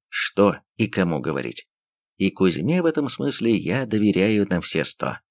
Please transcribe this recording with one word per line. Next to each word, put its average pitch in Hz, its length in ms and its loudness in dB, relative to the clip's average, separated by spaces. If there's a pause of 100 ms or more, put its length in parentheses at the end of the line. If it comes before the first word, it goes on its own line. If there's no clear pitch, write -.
что - 480 0 (200)
и 110 100 0
кому 87 340 0
говорить. 65 480 -6 (480)
И 95 140 0
Кузьме 95 520 0
в 165 40 2
этом 156 220 0
смысле 117 480 0
я 117 300 -2
доверяю 104 640 2
на 87 100 0
все 80 240 -2
сто. - 340 -6 (120)